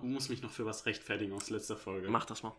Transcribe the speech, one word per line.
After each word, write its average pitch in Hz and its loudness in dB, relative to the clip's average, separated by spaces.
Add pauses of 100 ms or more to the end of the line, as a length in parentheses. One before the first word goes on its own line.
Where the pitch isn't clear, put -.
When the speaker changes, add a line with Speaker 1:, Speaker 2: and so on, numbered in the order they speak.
Speaker 1:
muss 131 0
mich 120 0
noch 117 -4
für 117 -2
was 107 -2
rechtfertigen 104 0
aus 98 -2
letzter 107 0
Folge. 95 -2
Speaker 2:
Mach 117 6
das - -6
mal. 110 -4